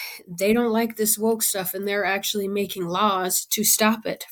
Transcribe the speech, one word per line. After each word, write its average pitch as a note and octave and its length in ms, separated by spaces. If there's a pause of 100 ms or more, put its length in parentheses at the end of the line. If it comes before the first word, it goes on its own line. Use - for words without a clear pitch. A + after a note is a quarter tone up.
(280)
they F#3+ 260
don't A#3+ 180
like A3+ 240
this G#3 220
woke A3 260
stuff, F#3+ 300
and G3 140
they're G3+ 180
actually G3 420
making G3 400
laws F#3 600
to - 160
stop A3 420
it - 260